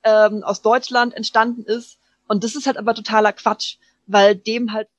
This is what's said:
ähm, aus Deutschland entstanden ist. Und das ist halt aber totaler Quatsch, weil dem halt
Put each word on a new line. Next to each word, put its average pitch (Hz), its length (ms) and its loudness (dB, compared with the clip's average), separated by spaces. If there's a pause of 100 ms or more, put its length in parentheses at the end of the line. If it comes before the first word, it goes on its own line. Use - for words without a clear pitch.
ähm, 214 420 2
aus - 200 -6
Deutschland 240 500 0
entstanden 233 520 -2
ist. 233 340 -8 (280)
Und 208 160 -2
das 233 120 -6
ist 285 100 -8
halt 277 120 -2
aber 226 180 -2
totaler 214 360 0
Quatsch, - 460 -4 (300)
weil 202 280 6
dem 220 380 -6
halt 220 140 -6 (120)